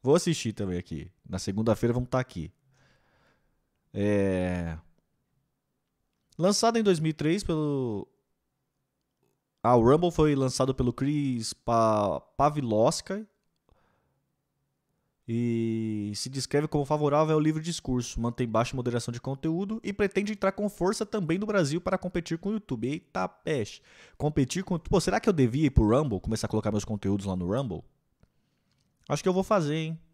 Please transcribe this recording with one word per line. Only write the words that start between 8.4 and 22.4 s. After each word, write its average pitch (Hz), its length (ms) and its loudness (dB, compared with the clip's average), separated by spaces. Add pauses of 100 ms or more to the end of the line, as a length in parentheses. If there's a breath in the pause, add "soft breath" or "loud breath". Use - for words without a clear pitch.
ah, 123 120 6
o 117 80 8
Rumble 160 300 6
foi 151 220 4
lançado 131 400 0
pelo 123 180 0
Chris 135 600 -2
Pa-, 107 680 2 (160)
Pavlovski 147 880 0 (2000)
e 113 840 -2
se - 140 -8
descreve 139 400 -2
como 147 160 -2
favorável 151 500 2
ao 156 60 2
livre 156 200 0
discurso, 127 600 -4
mantém 117 260 -2
baixa 113 300 0
moderação 120 340 -4
de 120 100 -10
conteúdo 170 640 -6
e 202 100 -6
pretende 202 400 -2
entrar 196 200 0
com 208 160 -4
força 196 360 -2
também 175 320 -2
no 202 100 -4
Brasil 180 340 0
para 185 180 -2
competir 170 400 -4
com 196 120 -4